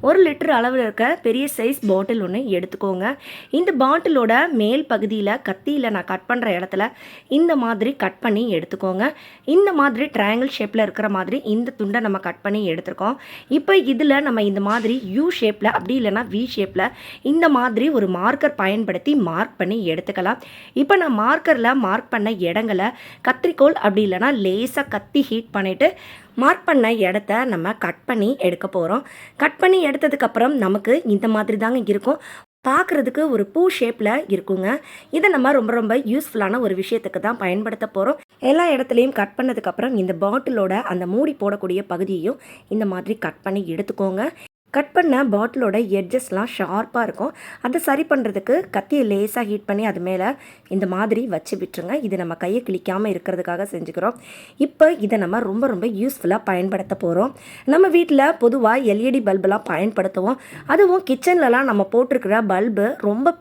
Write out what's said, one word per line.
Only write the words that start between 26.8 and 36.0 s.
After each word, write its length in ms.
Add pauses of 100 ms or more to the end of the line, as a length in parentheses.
இடத்த 260 (180)
நம்ம 200 (120)
கட் 240
பண்ணி 200 (200)
எடுக்க 260
போறோம். 300 (380)
கட் 200
பண்ணி 160 (120)
எடுத்ததுக்கப்புறம் 720
நமக்கு 300 (200)
இந்த 220
மாதிரி 260
தாங்க 180 (140)
இருக்கும். 240 (500)
பார்க்குறதுக்கு 540 (140)
ஒரு 80 (100)
பூ 80 (160)
ஷேப்ல 320 (260)
இருக்குங்க. 340 (480)
இதை 180
நம்ம 220
ரொம்ப 220
ரொம்ப 180 (160)